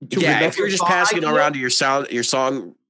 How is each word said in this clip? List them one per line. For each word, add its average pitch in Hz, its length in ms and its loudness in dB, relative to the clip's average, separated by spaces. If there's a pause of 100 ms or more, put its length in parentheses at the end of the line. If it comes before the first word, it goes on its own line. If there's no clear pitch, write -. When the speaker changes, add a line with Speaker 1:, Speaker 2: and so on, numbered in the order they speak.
Speaker 1:
to 190 100 -2
Speaker 2:
Yeah, 156 160 4
Speaker 1:
remember 110 140 2
Speaker 2:
if - 80 -6
you're 202 100 0
just 190 120 -2
Speaker 1:
song 175 80 0
Speaker 2:
passing 185 320 2
it 160 40 -4
Speaker 1:
idea? 156 120 0
Speaker 2:
around 147 180 2
to 139 60 -6
your 127 120 -2
sound, 139 400 0
your 120 120 -2
song, 131 520 -2 (140)